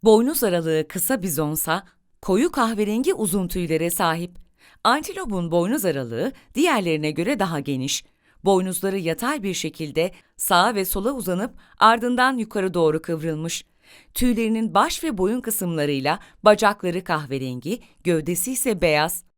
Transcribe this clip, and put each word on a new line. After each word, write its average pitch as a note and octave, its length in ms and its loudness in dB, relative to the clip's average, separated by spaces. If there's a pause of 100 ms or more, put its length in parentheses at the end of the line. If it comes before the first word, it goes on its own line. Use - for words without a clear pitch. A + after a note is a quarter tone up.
Boynuz A#3 400 4
aralığı D#3+ 440 0
kısa G#3 340 -2
bizonsa D#3+ 640 -2 (360)
koyu A3+ 300 2
kahverengi A3+ 640 0
uzun F#3+ 340 -2
tüylere E3+ 420 -2
sahip. E3+ 480 -2 (460)
Antilopun A#3+ 680 -2
boynuz G3 340 0
aralığı C#3 480 -2 (220)
diğerlerine F#3 560 2
göre F3 280 -2
daha E3 220 -2
geniş. C#3 440 -4 (400)
Boynuzları F#3+ 540 0
yatay G3 440 -4
bir F#3+ 120 -4
şekilde D#3 580 -4 (240)
sağa F#3+ 380 4
ve G3 100 0
sola G3+ 280 -2
uzanıp G3 420 -4 (240)
ardından B3 600 4
yukarı G3+ 360 -2
doğru D#3+ 280 2
kıvrılmış. D#3+ 600 -6 (500)
Tüylerinin A3+ 600 0
baş A#3 300 2
ve C4+ 140 -2
boyun G#3 220 0
kısımlarıyla D#3+ 760 -2 (260)
bacakları G3+ 600 4
kahverengi, C#3 760 -6 (240)
gövdesi F3 480 0
ise A3+ 280 -2
beyaz. D#3 440 2 (140)